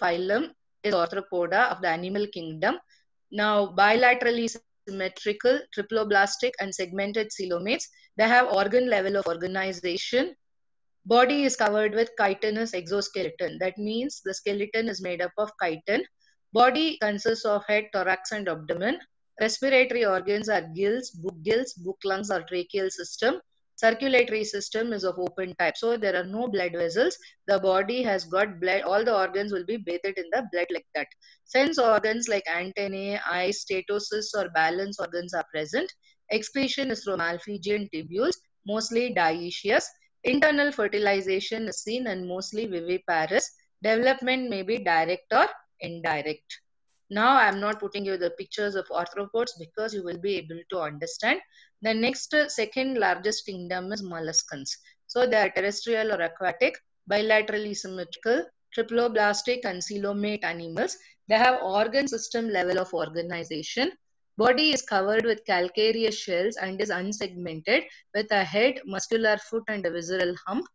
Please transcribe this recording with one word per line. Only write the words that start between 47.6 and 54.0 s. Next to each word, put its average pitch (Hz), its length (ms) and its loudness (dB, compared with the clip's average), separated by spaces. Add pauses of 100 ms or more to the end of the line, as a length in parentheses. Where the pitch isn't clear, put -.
putting 202 240 -6
you 196 140 -2
the 175 140 -2
pictures 202 420 -4
of 185 140 -4
arthropods 202 720 -4
because 214 340 -6
you 196 100 -6
will 170 140 -8
be 190 200 -4
able 165 220 -10 (120)
to 185 80 -4
understand. 165 600 -4 (440)
The 220 100 2
next, 226 400 -2
uh, 196 160 4
second 254 480 -2
largest 190 480 0
kingdom 180 460 -6
is 214 100 -8